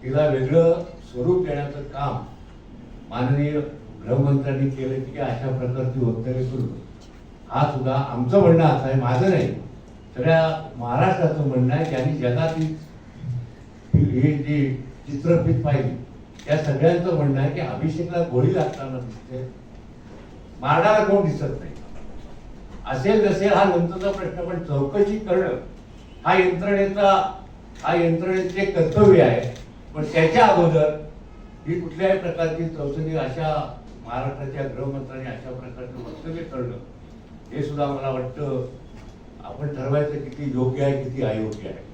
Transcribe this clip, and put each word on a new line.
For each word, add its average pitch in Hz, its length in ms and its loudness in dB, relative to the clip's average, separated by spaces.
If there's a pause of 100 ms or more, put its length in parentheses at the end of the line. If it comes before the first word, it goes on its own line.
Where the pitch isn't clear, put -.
तिला 143 220 2
वेगळं 151 540 4 (300)
स्वरूप 147 340 2
देण्याचं 143 380 -6
काम 135 340 -6 (920)
माननीय 143 500 0 (460)
गृहमंत्र्यांनी 135 640 2
केलं 131 340 -4
की - 160 -12
अशा 127 380 -4
प्रकारची 127 480 -2
वक्तव्य 123 380 -2
करू. 127 240 -4 (840)
हा 147 220 0
सुद्धा 131 220 -2
आमचं 131 480 2
म्हणणं 165 220 8
असं 135 220 4
आहे, 131 160 2
माझं 123 280 2
नाही, 156 180 2 (680)
सगळ्या 156 600 2
महाराष्ट्राचं 135 720 0
म्हणणं 127 280 2
आहे. 160 100 0
ज्यांनी 135 320 -2
जगातील 156 580 0 (1160)
हे 139 440 4
जी 135 380 0 (320)
चित्रफित 139 560 0
पाहिली - 320 0 (500)
त्या 151 120 2
सगळ्यांचं 165 580 2
म्हणणं 139 260 2
आहे 127 120 0
की - 60 -6
अभिषेकला 170 720 -2
गोळी 127 240 2
लागताना 131 440 -4
दिसते, 123 440 -12 (1160)
मारणारा 190 420 4
कोण 196 220 4
दिसत 143 340 -4
नाही. - 120 -12 (1200)
असेल 202 360 4
नसेल 190 260 2
हा 190 100 6
नंतरचा 180 480 2
प्रश्न, 175 380 -6
पण 165 140 -6
चौकशी 202 560 0
करणं 175 360 0 (680)
हा 180 140 4
यंत्रणेचा, 196 720 4 (720)
हा 170 120 0
यंत्रणेचे 185 680 0
कर्तव्य 185 560 8
आहे. - 320 2 (420)
पण 151 80 -4 (100)
त्याच्या 165 320 6
अगोदर 160 500 4 (720)
ही 175 140 -4
कुठल्याही 180 380 0
प्रकारची 165 500 -2
चौकशी 156 480 -6
अशा 147 340 -4 (540)
महाराष्ट्राच्या 131 640 -6
गृहमंत्र्यांनी 131 600 -8
अशा 127 220 -12
प्रकारचं 123 480 -14
वक्तव्य 160 440 -12
करणं 120 340 -8 (720)
हे 147 120 -6
सुद्धा 143 220 -2
मला 135 240 -4
वाटतं 127 560 -4 (800)
आपण 147 240 -8
ठरवायचं 139 560 -2
किती 127 300 -8
योग्य 127 300 0
आहे, 139 200 0
किती 123 200 -6
अयोग्य 107 460 -4
आहे. - 140 -14 (100)